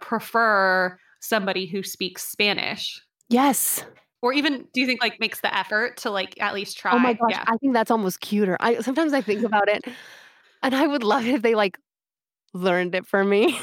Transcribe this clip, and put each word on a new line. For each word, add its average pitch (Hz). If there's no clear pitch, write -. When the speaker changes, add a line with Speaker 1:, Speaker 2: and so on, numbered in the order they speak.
Speaker 1:
prefer 196
somebody 196
who 180
speaks -
Spanish. -
Speaker 2:
Yes. 262
Speaker 1:
Or 247
even, 277
do 254
you 262
think, 247
like, 220
makes 220
the -
effort 214
to, 240
like, 196
at 208
least 202
Speaker 2:
Oh 240
my 247
Speaker 1:
try? 220
Speaker 2:
gosh, 226
Speaker 1:
Yeah. -
Speaker 2:
I 233
think 269
that's 226
almost 208
cuter. 202
I, 233
sometimes 285
I 269
think 214
about 202
it, 208
Speaker 1:
<laughs> -
Speaker 2:
and 262
I 285
would 277
<laughs> -
love 226
it 254
if 233
they, 226
like, 202
learned 180
it 185
for 196
me. 208